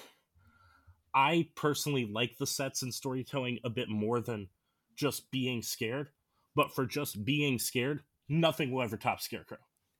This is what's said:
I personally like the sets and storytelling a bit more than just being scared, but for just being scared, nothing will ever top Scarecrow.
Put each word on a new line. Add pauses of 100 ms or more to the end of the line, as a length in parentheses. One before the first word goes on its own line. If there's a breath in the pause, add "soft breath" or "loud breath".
(1120 loud breath)
I
personally
like
the
sets
and
storytelling
a
bit
more
than (460)
just
being
scared, (440)
but
for
just
being
scared, (260)
nothing
will
ever
top
Scarecrow. (400)